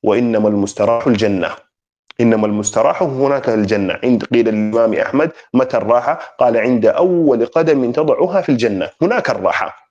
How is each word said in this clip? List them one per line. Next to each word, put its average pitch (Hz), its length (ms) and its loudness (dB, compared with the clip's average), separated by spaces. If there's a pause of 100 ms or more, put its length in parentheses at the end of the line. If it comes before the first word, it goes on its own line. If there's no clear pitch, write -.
وإنما 110 460 0
المستراح 107 580 -2
الجنة، 101 440 0 (680)
إنما 113 260 2
المستراح 107 560 0
هناك 139 460 0
الجنة. 104 560 0
عند 120 200 2
قيل 117 240 2
للإمام 107 460 0
أحمد: 143 360 0 (240)
"متى 127 220 0
الراحة؟" 120 640 -2
قال: 120 180 2
"عند 113 300 2
أول 156 600 2
قدم 143 460 0
تضعها 170 480 0
في - 80 -6
الجنة، 107 420 0 (120)
هناك 208 280 -2
الراحة". 92 460 -4 (140)